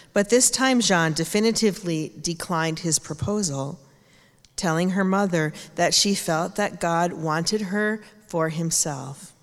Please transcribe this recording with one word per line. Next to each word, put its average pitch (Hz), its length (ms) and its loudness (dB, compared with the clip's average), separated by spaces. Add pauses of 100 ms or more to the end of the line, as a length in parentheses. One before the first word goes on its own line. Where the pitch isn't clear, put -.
(140)
but 202 160 2
this 247 200 4
time 262 300 2
Jeanne 175 320 4
definitively 180 1080 0
declined 160 580 -2
his 165 200 -2
proposal, 151 800 -4 (760)
telling 175 360 0
her 196 120 0
mother 185 480 2 (240)
that 175 180 2
she 202 220 4
felt 175 400 -2
that 196 240 -2
God 170 320 2
wanted 160 520 -2
her 214 380 -2 (260)
for 160 200 0
himself. 151 960 -4